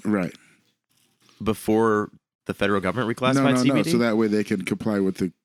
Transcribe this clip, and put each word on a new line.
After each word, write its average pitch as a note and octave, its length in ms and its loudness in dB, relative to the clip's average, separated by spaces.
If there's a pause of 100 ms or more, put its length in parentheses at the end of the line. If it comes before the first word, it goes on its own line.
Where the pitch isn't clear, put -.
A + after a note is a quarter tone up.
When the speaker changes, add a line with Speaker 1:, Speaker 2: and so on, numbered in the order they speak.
Speaker 1:
Right. G2 320 -2 (1080)
Speaker 2:
before G#2+ 680 0 (360)
the - 80 -4
federal G2+ 260 0
government G#2+ 360 -2
reclassified B2+ 180 0 (100)
Speaker 1:
No, C#3 60 4
no, B2+ 120 2
Speaker 2:
C B2+ 80 2
B C3+ 120 2
D? - 80 -2
Speaker 1:
no. - 20 -2
So A#2+ 60 2
that A#2 180 2
way A2+ 120 2
they G#2 140 0
could G2 240 -4
comply G#2 320 -2
with F#2+ 200 0
the, F#2 140 -4 (120)